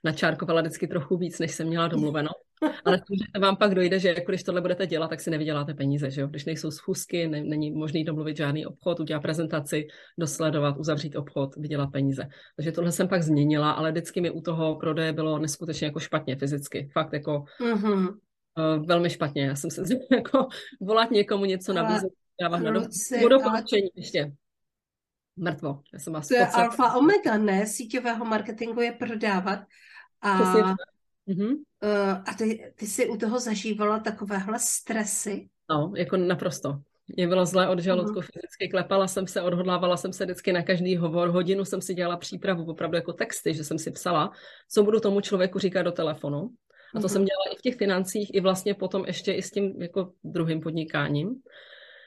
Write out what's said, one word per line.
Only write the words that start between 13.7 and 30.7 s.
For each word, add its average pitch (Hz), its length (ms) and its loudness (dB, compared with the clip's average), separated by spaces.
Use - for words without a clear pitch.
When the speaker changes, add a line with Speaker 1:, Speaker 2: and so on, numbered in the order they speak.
Speaker 1:
ale 160 200 0
vždycky 165 300 -4
mi 170 100 0
u 165 100 -8
toho 160 340 0
prodeje 160 380 0
bylo 156 260 0
neskutečně 156 480 -4
jako 147 120 -6
špatně 135 360 -4
fyzicky. 139 580 -4
Fakt 156 200 -2
jako, 147 300 -4
Speaker 2:
Mhm. 208 460 2
Speaker 1:
eh, 160 280 2
velmi 175 240 4
špatně. 143 360 -2
Já 135 100 0
jsem 151 160 -6
se - 100 -8
<laughs> 247 300 -2
jako 262 360 4
volat 220 300 2
někomu, 202 340 2
něco 185 260 0
Speaker 2:
Ale 175 120 2
Speaker 1:
nabízet, 214 260 0
dávat 170 160 0
na 113 140 0
Speaker 2:
kluci, - 500 -2
Speaker 1:
do-, 233 80 8
do 262 60 8
Speaker 2:
ale 269 80 6
Speaker 1:
doporučení 220 520 0
ještě. 147 360 -4
Mrtvo. 156 420 -4
Já - 60 -16
jsem 165 140 -8
byla 156 140 -6
Speaker 2:
To 254 80 0
je 240 100 6
Speaker 1:
spocená. 240 200 4
Speaker 2:
alfa 233 280 4
omega, 285 440 6
ne? 208 280 2
Síťového 233 600 -4
marketingu 226 560 -2
je 233 100 2
prodávat. 208 680 -2
A, 202 200 2
Speaker 1:
Přesně 185 220 6
tak. 190 120 2